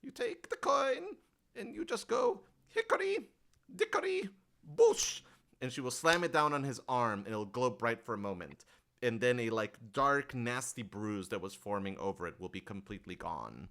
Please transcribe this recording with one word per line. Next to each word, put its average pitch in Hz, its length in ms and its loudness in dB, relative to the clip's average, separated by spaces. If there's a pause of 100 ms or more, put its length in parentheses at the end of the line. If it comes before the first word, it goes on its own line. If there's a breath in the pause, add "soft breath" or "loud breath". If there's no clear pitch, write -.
You 262 100 -14
take - 380 -6
the - 80 -4
coin 277 600 0 (380)
and - 200 -10
you - 100 -6
just - 240 -4
go, 247 320 2 (280)
hickory, 392 500 2 (560)
dickory, 381 540 0 (460)
boosh. - 460 6 (400 soft breath)
And 127 120 -4
she 127 80 -6
will 127 100 -2
slam 165 340 4
it 170 80 0
down 151 200 4
on 139 120 0
his 135 240 -4
arm 120 320 2
and 98 80 -8
it'll 107 160 -2
glow 120 260 0
bright 117 320 -2
for 117 120 -6
a 104 40 -4
moment. 90 460 -8 (380 soft breath)
And 117 180 2
then 123 200 4
a, 113 100 0
like, 110 280 -2 (140)
dark, 139 420 2
nasty 123 480 -4
bruise 101 460 -4
that 107 120 -2
was 98 140 -8
forming 98 440 -4
over 87 280 -2
it 82 140 -8
will 90 80 -8
be 92 120 -8
completely 95 560 -12
gone. 69 540 -8